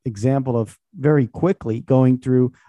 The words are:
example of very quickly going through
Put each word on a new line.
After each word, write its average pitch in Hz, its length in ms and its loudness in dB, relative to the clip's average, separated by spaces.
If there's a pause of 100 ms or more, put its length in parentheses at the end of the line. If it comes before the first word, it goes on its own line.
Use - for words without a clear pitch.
example 127 500 -2
of 113 220 -6 (160)
very 147 320 0
quickly 120 540 -4
going 131 400 2
through 127 340 0 (160)